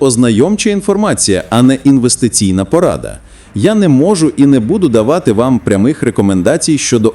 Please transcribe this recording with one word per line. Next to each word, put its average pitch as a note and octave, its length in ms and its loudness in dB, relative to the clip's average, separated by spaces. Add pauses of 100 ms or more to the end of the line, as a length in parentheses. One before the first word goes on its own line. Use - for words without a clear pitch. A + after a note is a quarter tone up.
ознайомча B2+ 680 0
інформація, G3 800 -2
а A#2 120 2
не C3 220 2
інвестиційна A#2 800 0
порада. E2 540 -2 (360)
Я E3 200 0
не G3 140 2
можу D#3+ 480 2
і C#3 100 4
не C#3 140 4
буду E3 280 -2
давати A#2+ 440 0
вам A#2+ 260 0
прямих G#2 440 -2
рекомендацій A2+ 760 0
щодо A2+ 360 0